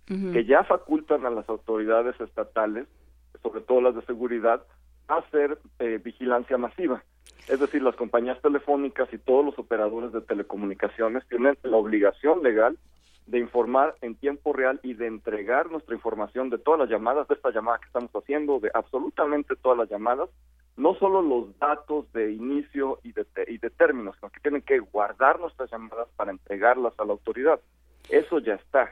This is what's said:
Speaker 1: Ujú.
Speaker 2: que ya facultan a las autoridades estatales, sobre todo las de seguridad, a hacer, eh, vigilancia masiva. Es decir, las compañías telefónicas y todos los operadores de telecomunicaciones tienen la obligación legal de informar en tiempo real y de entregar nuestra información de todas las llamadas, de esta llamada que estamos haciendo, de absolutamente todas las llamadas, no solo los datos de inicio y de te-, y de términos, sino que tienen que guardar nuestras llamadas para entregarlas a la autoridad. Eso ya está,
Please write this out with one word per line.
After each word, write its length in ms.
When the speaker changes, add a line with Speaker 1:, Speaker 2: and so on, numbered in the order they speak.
Speaker 1:
Ujú. 220
Speaker 2:
que 140
ya 180
facultan 640
a 40
las 200
autoridades 680
estatales, 720
sobre 180
todo 220
las 120
de 120
seguridad, 580
a 120
hacer, 400
eh, 240
vigilancia 540
masiva. 480
Es 140
decir, 220
las 140
compañías 440
telefónicas 720
y 60
todos 260
los 140
operadores 540
de 100
telecomunicaciones 1040
tienen 340
la 140
obligación 680
legal 360
de 120
informar 640
en 160
tiempo 380
real 280
y 120
de 120
entregar 640
nuestra 240
información 540
de 100
todas 220
las 80
llamadas, 400
de 60
esta 180
llamada 260
que 80
estamos 280
haciendo, 460
de 120
absolutamente 840
todas 200
las 140
llamadas, 400
no 160
solo 260
los 380
datos 560
de 180
inicio 680
y 100
de 140
te-, 260
y 60
de 100
términos, 500
sino 120
que 100
tienen 220
que 160
guardar 600
nuestras 320
llamadas 460
para 140
entregarlas 680
a 60
la 80
autoridad. 480
Eso 300
ya 160
está, 380